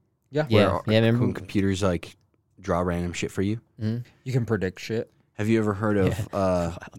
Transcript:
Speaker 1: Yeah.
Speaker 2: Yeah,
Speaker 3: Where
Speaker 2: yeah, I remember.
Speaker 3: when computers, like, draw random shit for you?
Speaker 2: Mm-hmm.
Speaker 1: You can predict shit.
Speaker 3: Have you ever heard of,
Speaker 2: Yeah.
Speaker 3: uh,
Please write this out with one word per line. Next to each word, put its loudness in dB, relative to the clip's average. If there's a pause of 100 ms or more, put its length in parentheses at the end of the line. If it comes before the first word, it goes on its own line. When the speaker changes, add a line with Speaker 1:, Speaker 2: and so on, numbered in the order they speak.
(300)
Speaker 1:
Yeah. -2
Speaker 2:
Yeah, 4
Speaker 3:
Where 4
Speaker 2:
yeah, 2
I 6
remember. 4
Speaker 3:
when 0
computers, -2
like, -2 (440)
draw 0
random -2
shit -6
for -4
you? -2 (240)
Speaker 2:
Mm-hmm. -2 (260)
Speaker 1:
You -4
can 0
predict -2
shit. -6 (240)
Speaker 3:
Have -4
you 4
ever 0
heard 0
of, 4 (260)
Speaker 2:
Yeah. -4
Speaker 3:
uh, 0 (240)